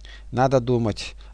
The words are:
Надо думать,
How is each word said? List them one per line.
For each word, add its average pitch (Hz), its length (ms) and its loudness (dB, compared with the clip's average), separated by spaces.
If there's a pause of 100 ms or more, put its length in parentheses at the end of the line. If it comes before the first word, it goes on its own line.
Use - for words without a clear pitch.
(320)
Надо 127 280 4
думать, 117 540 0 (200)